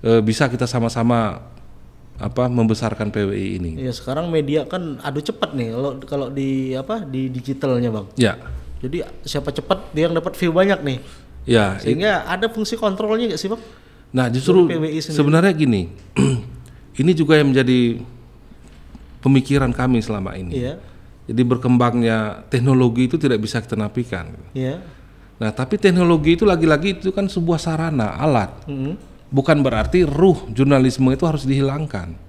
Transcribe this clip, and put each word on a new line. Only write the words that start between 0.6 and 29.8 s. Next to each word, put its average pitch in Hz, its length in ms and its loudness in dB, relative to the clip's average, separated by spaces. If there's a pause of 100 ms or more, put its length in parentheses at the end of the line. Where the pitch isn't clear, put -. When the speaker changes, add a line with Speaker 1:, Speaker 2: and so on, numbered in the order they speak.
Speaker 1:
sama-sama, 117 800 -2 (720)
apa, - 300 -2
membesarkan 110 640 0
P 104 100 -6
W 98 140 0
I 98 140 -4 (100)
ini. 87 220 -6
Speaker 2:
Iya, 131 140 -6
sekarang 151 360 -6
media 151 360 0
kan 170 360 -8
adu 143 200 -6
cepat - 320 -6
nih 117 200 -4
kalau, 135 180 -4 (120)
kalau 139 260 -4
di, 135 460 -4
apa, 180 260 -6
di 131 280 -6
digitalnya, 127 600 -2
Bang. 104 260 -6
Speaker 1:
Ya. 110 220 2 (420)
Speaker 2:
Jadi 143 220 -6 (220)
siapa 139 280 -6
cepat - 400 -4
dia 151 140 0
yang 170 80 0
dapat 170 240 -4
view 170 160 0
banyak 185 280 2
nih. 135 180 -4 (440)
Speaker 1:
Ya, 101 380 2
Speaker 2:
Sehingga 175 440 0
ada 185 220 -4
fungsi 220 300 -4
kontrolnya 214 500 -2
nggak 165 140 -4
sih, 196 80 -4
Bang? 226 160 -6 (460)
Speaker 1:
Nah, 127 180 0
justru 165 380 4
Speaker 2:
Dari - 20 2
P 170 60 0
W 160 100 -2
I 156 160 -2
sendiri. 156 160 -6
Speaker 1:
sebenarnya 160 380 4
gini, 127 280 2 (300)
<clears throat> - 880 -4
ini 165 140 4
juga 156 260 4
yang 143 80 4
menjadi 123 540 2 (1160)
pemikiran 135 500 2
kami 127 300 0
selama 101 340 -6
ini. 90 240 -8
Speaker 2:
Iya. 127 160 -6 (500)
Speaker 1:
Jadi 113 160 -2
berkembangnya 120 1080 2
teknologi 127 560 4
itu 123 100 -2
tidak 135 240 2
bisa 107 220 -4
kita - 160 -6
nafikan. 104 560 -6 (180)
Speaker 2:
Iya. 135 300 -6 (560)
Speaker 1:
Nah, 110 100 -2
tapi 127 300 -2
teknologi 170 580 4
itu 220 80 0
lagi-lagi 170 560 2
itu 190 100 -4
kan 196 140 -2
sebuah 170 320 0
sarana, 156 560 -2
alat. 120 380 0 (160)
Speaker 2:
Mm-hmm. 143 420 -8 (220)
Speaker 1:
Bukan 139 320 4
berarti 127 400 2